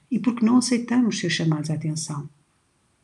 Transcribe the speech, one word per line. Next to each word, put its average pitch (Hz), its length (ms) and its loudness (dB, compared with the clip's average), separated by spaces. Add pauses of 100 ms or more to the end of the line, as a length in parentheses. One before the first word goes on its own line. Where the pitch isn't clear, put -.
(120)
e 226 80 0
porque 240 260 0
não 240 120 6
aceitamos 240 600 2
ser 175 120 -2
chamados 156 400 0
à 156 60 -2
atenção. 151 540 -6 (760)